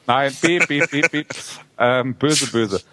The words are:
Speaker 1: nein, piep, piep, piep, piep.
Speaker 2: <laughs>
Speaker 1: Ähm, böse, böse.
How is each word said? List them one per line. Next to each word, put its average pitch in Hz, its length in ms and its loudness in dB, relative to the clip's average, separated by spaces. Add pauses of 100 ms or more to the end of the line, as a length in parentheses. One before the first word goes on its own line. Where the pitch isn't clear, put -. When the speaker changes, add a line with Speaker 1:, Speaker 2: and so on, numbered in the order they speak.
Speaker 1:
nein, 135 340 2
piep, 175 280 2
piep, 147 220 0
piep, 151 200 2
piep. 151 220 -4
Speaker 2:
<laughs> - 40 -12 (420)
Speaker 1:
Ähm, 123 360 0
böse, 143 320 0
böse. 110 360 0 (100)